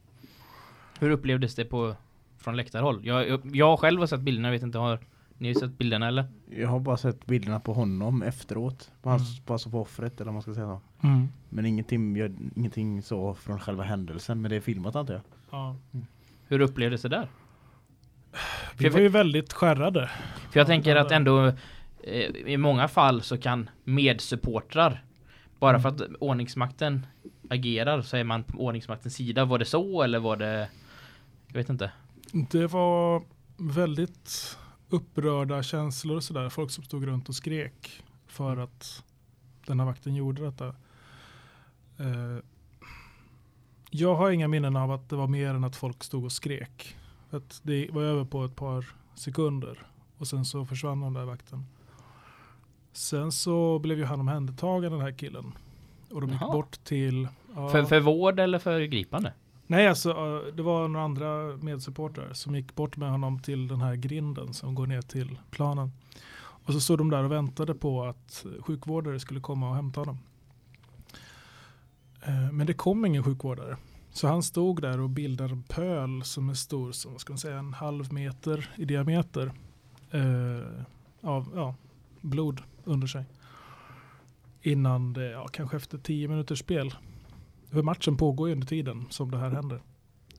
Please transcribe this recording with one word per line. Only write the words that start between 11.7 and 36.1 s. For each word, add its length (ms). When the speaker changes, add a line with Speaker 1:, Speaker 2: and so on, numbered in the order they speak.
Speaker 2:
jag, 180
ingenting 460
så 320
från 260
själva 240
händelsen, 560
men 100
det 60
är 40
filmat, 360
antar 180
jag. 80
Speaker 3:
Ja. 260
Speaker 1:
Mm. 140
Hur 120
upplevdes 420
det 60
där? 200
Speaker 3:
Vi 80
Speaker 1:
För 60
Speaker 3:
var 80
Speaker 1:
jag 40
Speaker 3:
ju 60
väldigt 440
skärrade. 580
Speaker 1:
För 100
jag 60
tänker 300
Speaker 3:
Ja, 60
Speaker 1:
att 100
ändå, 340
eh, 260
i 100
många 320
fall 340
så 160
kan 320
medsupportrar, 1200
bara 120
Speaker 3:
Mm. 120
Speaker 1:
för 60
att 120
ordningsmakten 880
agerar, 520
så 140
är 80
man 200
på 200
ordningsmaktens 500
sida. 300
Var 140
det 60
så, 380
eller 160
var 180
det... 320
Jag 80
vet 140
inte. 240
Speaker 3:
Det 160
var 560
väldigt 1000
upprörda 760
känslor 540